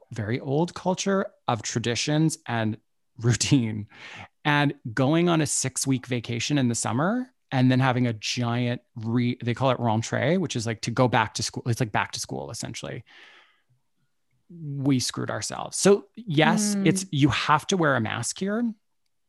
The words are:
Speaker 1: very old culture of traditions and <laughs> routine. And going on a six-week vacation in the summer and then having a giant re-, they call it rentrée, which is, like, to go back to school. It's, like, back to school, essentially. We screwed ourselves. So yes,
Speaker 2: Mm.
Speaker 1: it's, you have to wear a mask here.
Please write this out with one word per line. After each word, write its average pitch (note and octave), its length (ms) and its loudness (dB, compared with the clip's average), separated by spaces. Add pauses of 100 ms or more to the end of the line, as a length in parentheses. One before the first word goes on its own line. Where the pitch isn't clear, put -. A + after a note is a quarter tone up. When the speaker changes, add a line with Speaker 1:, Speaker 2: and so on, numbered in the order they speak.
(100)
Speaker 1:
very A#2 300 -4
old D3+ 340 -2
culture F#3+ 520 -2 (220)
of A#2 140 0
traditions D3 840 0
and A2 300 -2 (220)
<laughs> - 220 -20
routine. A2 640 2 (580)
And D3 300 2 (180)
going D#3 360 2
on E3 120 4
a D3 60 2
six-week - 600 -2
vacation A#2+ 520 -2
in B2 100 2
the A#2 60 0
summer E3+ 560 -2 (220)
and B2+ 180 4
then B2+ 80 4
having B2+ 300 2
a A#2 40 -2
giant A#2+ 680 -2 (160)
re-, A#2+ 460 0
they A#2 120 0
call C3 160 2
it B2 80 2
rentrée, A#2 600 0
which D3 180 -2
is, A2 100 -4
like, A2+ 160 -4
to - 80 -4
go B2+ 160 2
back A2+ 280 2
to - 80 -6
school. - 240 -8
It's, A#2+ 140 0
like, G#2+ 120 -2
back G#2 200 0
to - 80 -8
school, C#2 300 -8
essentially. - 540 -10 (1500)
We C#3+ 480 0
screwed A#2+ 320 -4
ourselves. - 480 -6
So G3+ 280 4 (100)
yes, G3 580 2
Speaker 2:
Mm. G3 120 0
Speaker 1:
it's, F#3+ 240 2
you D3 180 4
have D3 400 2
to G3 80 0
wear D3+ 200 4
a A#2+ 40 2
mask G#2+ 380 -4
here. A3 320 -2 (580)